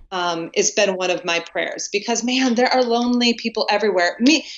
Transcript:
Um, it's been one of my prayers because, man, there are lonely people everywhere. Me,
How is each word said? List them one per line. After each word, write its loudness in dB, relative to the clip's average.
Um, -4
it's 0
been 0
one -2
of -4
my -2
prayers -8
because, -2
man, 0
there 2
are 4
lonely 2
people -4
everywhere. 2
Me, 4